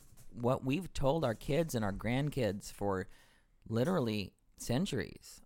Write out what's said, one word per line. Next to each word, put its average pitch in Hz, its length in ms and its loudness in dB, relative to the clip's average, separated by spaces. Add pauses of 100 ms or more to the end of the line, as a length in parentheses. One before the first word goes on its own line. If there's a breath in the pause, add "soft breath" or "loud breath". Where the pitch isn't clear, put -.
(320)
what 127 320 0
we've 151 280 -2
told 147 320 2
our 117 100 2
kids 156 420 0
and 110 80 0
our 98 80 2
grandkids 117 800 0
for 95 340 0 (640 soft breath)
literally 113 640 0 (260)
centuries, 120 880 -2